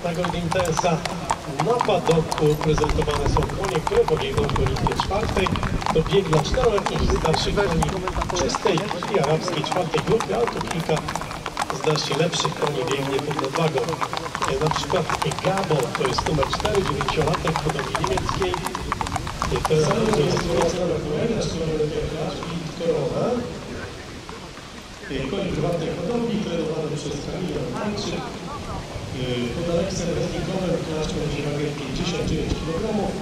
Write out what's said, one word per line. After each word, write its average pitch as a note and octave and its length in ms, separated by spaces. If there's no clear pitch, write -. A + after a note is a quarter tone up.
Nagród E3+ 320
Intensa. E3+ 600
Na A3+ 80
padoku E3 720
prezentowane D3+ 680
są - 120
konie, - 440
które - 200
pobiegną - 380
w C#3+ 100
gonitwie - 500
czwartej. G3 440
To D#3+ 80
bieg F3 280
dla D3+ 140
czteroletnich G#3 580
i - 160
starszych D#3+ 380
koni E3+ 280
czystej F3+ 400
krwi - 420
arabskiej D#3+ 440
czwartej E3 440
grupy, F#3+ 300
a - 20
tu - 280
kilka E3 280
znacznie D3 340
lepszych - 420
koni - 200
biegnie C#3 280
pod D3 220
nadwagą. D#3+ 400
E, C#3 120
na D#3 60
przykład D#3+ 360
Gabo, F#3 360
to C#3 100
jest - 200
numer D3 200
cztery, G3+ 360
dziewięciolatek, D3+ 800
hodowli D#3 380
niemieckiej. F#3+ 520
I D3+ 40
to D#3+ 60
jest D#3 140
Korona. D3 480
E, - 40
koń G3 120
prywatnej E3 440
hodowli, A3 380
trenowany D#3 440
przez - 160
Kamila E3 380
Tańczyk. G#3 480
E, - 1000
pod E3+ 180
Aleksem E3+ 360
Reznikowem, F3 640
który D#3 400
będzie C#3+ 260
wagę D3 180
pięćdziesiąt D3 500
dziewięć - 300
kilogramów. F#3 520